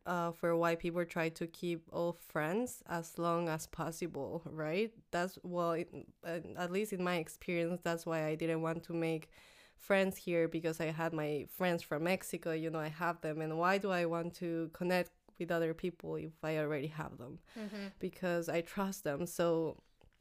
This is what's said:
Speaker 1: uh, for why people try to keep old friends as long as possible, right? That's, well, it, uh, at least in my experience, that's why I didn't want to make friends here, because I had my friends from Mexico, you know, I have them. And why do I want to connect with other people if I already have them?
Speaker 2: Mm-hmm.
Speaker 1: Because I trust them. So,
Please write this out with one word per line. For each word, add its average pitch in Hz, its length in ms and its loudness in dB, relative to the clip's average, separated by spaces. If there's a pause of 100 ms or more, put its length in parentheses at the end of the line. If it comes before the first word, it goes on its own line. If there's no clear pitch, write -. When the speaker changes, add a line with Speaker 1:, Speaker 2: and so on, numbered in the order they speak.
Speaker 1:
uh, 175 240 2
for 170 260 2
why 170 160 6
people 170 320 0
try 165 240 0
to 165 160 -4
keep 165 460 -4
old 170 280 0
friends 180 680 -2
as 170 300 -4
long 170 300 2
as 160 180 -2
possible, 160 840 -4
right? 156 420 0 (200)
That's, 180 320 0
well, 175 300 0
it, 170 200 -4 (320)
uh, 170 140 -2 (180)
at 175 140 -2
least 214 200 0
in 185 120 -2
my 180 140 2
experience, 170 680 -2
that's 170 240 0
why 160 180 2
I 156 80 2
didn't 160 300 0
want 165 220 -2
to 170 80 -6
make 160 360 0 (480)
friends 190 400 4
here, 170 300 4
because 160 340 -2
I 165 40 2
had 160 280 0
my 151 320 0 (100)
friends 175 280 2
from 156 220 0
Mexico, 180 480 0
you 160 180 -2
know, 160 80 -2
I 151 80 -2
have 165 340 0
them. 156 200 -2
And 160 180 0
why 180 180 6
do 196 140 0
I 175 140 4
want 170 320 0
to 165 360 -2
connect 180 380 2 (260)
with 175 140 -4
other 165 240 2
people 165 400 -4
if 156 160 -6 (120)
I 156 140 0
already 147 300 0
have 156 320 -8
them? 135 180 -12 (220)
Speaker 2:
Mm-hmm. 208 280 -6 (120)
Speaker 1:
Because 175 500 0
I 165 120 2
trust 190 420 -2
them. 156 240 0
So, 165 500 2 (440)